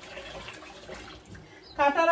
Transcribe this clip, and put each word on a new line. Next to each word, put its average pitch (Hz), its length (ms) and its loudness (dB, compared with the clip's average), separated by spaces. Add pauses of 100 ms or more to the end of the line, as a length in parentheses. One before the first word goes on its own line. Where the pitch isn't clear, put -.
(1800)
কাটার 302 340 6